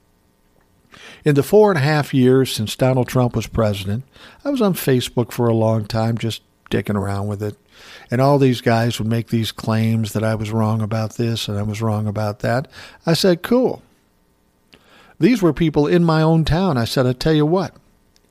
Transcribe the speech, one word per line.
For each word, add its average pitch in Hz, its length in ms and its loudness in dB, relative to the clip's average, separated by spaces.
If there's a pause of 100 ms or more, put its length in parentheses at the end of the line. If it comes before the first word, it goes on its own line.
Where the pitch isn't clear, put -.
(1200)
In 151 100 2
the 139 80 4
four 208 280 4
and 180 80 0
a 131 40 -2
half 147 300 0
years 127 400 4
since - 240 -6
Donald 127 320 0
Trump 123 260 0
was 110 120 -4
president, 104 580 -2 (400)
I 285 60 -4
was 262 120 -2
on 196 120 2
Facebook 127 580 -2
for 120 160 0
a 113 60 2
long 110 320 0
time 113 320 -2
just 113 240 -6 (280)
dicking 104 260 -4
around 98 320 -6
with 104 140 -6
it. 104 140 -6 (540)
And 120 100 0
all 139 180 4
these 131 220 2
guys 117 380 0
would 110 100 -4
make 117 200 -2
these 113 240 -2
claims 113 640 -2
that 107 100 -2
I 110 100 0
was 107 160 -6
wrong 110 300 0
about 110 360 -6
this 117 300 -2
and 101 120 -4
I 101 40 -2
was 107 200 -6
wrong 107 240 -2
about 104 340 -4
that. 120 280 -2 (360)
I 165 80 0
said, 175 300 2
"Cool." 240 400 0 (1400)
These 202 220 2
were 165 100 4
people 151 340 0
in 170 180 2
my 156 180 2
own 160 220 4
town. 170 320 0
I 117 80 0
said, 123 220 0
"I 127 60 2
tell 156 220 0
you 151 120 2
what, 170 280 -2 (560)